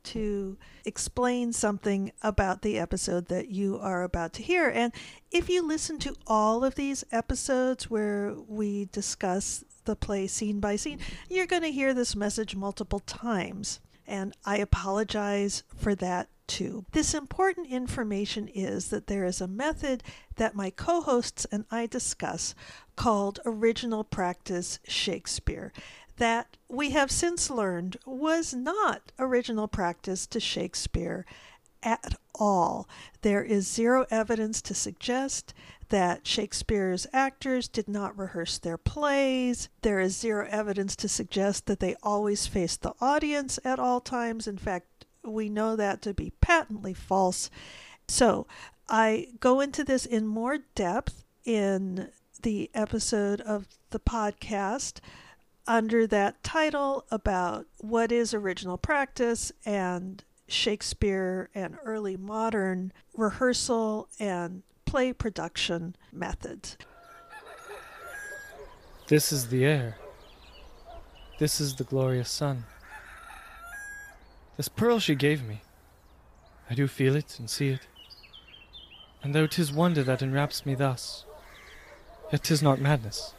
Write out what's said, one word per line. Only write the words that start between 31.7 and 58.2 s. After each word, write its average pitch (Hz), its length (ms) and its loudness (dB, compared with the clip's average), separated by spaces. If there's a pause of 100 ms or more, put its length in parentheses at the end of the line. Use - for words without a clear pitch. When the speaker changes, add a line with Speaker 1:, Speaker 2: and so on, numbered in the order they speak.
Speaker 1:
at - 320 0 (200)
all. 190 540 4 (320)
There 202 220 4
is 202 280 2
zero 254 400 4
evidence 220 520 0
to - 120 -8
suggest - 800 -4 (380)
that 180 360 4
Shakespeare's 196 840 0
actors 262 560 0
did - 180 -2
not 202 320 -4
rehearse 180 400 -4
their 170 200 -4
plays. 269 880 2 (140)
There 208 180 4
is 190 160 2
zero 214 340 0
evidence 202 460 -2
to 208 120 -4
suggest 196 580 0
that 196 140 0
they 180 220 0
always 208 440 0
faced 190 360 0
the - 180 -4
audience 285 640 2
at 254 160 0
all 247 220 2
times. 233 480 -4
In 202 80 -6
fact, 185 300 -4 (400)
we 220 220 -2
know 220 280 2
that 202 260 2
to 196 120 -4
be - 260 -4
patently 208 540 4
false. 190 560 4 (580)
So - 380 6 (420)
I 220 400 4 (120)
go 254 200 6
into 285 240 0
this 262 220 2
in 220 200 0
more 226 320 0 (160)
depth 196 500 -2 (200)
in 196 640 0 (340)
the 214 320 0
episode 214 680 0
of 214 260 -4 (240)
the 220 100 -6
podcast 214 1000 -2 (680)
under 226 400 4
that 202 380 2
title 294 640 2
about 185 560 0 (120)
what 226 340 2
is 233 200 4